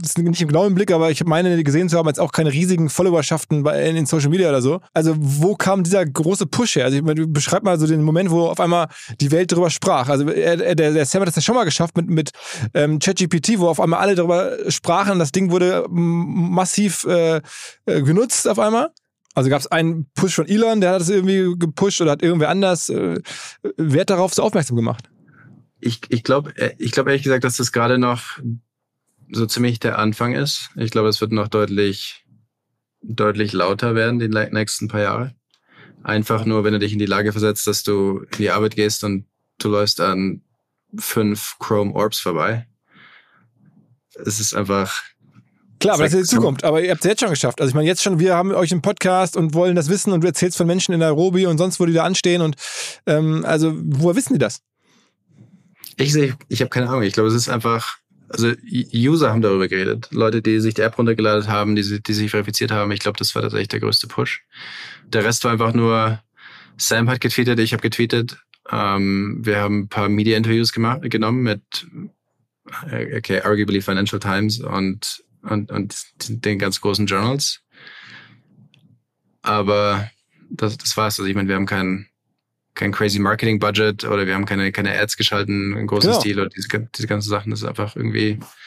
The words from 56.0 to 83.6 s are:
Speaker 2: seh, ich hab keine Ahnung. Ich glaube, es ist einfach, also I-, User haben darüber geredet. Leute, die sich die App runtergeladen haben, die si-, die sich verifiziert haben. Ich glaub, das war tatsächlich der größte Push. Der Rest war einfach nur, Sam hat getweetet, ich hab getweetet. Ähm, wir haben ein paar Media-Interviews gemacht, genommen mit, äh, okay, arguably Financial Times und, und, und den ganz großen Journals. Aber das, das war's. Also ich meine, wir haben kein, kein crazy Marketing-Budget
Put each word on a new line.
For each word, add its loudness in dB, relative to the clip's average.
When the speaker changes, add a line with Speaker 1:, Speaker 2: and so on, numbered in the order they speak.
Speaker 2:
seh, 2
ich -2
hab -2
keine -2
Ahnung. 0
Ich 0
glaube, 2
es 2
ist 0
einfach, -2
also 0
I-, 0
User 4
haben 2
darüber 2
geredet. -4
Leute, 2
die 2
sich 0
die 0
App 0
runtergeladen 2
haben, 0
die 2
si-, -4
die -4
sich -2
verifiziert -2
haben. 0
Ich -4
glaub, -4
das -2
war -2
tatsächlich -4
der -6
größte -2
Push. -6
Der 0
Rest 0
war 2
einfach 0
nur, 2
Sam 2
hat -2
getweetet, 0
ich 0
hab -4
getweetet. -2
Ähm, 0
wir 0
haben 0
ein -8
paar -2
Media-Interviews 2
gemacht, -2
genommen 0
mit, -4
äh, -8
okay, -4
arguably 0
Financial -2
Times -2
und, -6
und, -6
und -6
den -4
ganz -4
großen -2
Journals. -2
Aber 0
das, -2
das -6
war's. -2
Also -2
ich -2
meine, 0
wir 0
haben 0
kein, -4
kein -4
crazy 0
Marketing-Budget 0